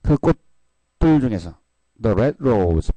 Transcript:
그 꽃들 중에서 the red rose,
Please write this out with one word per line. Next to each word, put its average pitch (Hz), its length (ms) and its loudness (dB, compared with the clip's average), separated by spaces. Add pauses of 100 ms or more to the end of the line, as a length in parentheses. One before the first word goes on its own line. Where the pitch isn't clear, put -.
그 147 160 0
꽃들 - 1040 -2
중에서 92 380 -6 (440)
the 110 120 0
red 120 260 -2
rose, 95 560 0